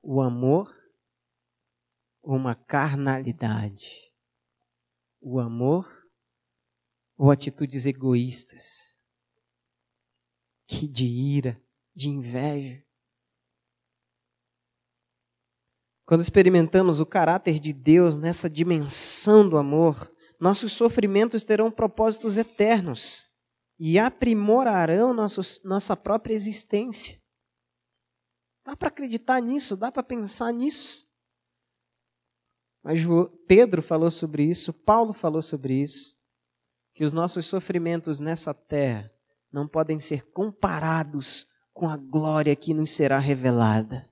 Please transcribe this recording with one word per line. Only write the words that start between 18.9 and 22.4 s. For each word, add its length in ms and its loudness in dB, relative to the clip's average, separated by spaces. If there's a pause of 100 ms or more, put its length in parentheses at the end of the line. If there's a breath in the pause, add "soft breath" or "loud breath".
do 80 2
amor, 520 2 (300 soft breath)
nossos 320 0
sofrimentos 720 2
terão 280 2
propósitos 680 -2
eternos 880 -2 (540)